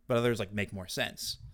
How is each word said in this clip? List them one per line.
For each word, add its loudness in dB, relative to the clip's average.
But 4
others, 4
like, -2
make 0
more -6
sense, -4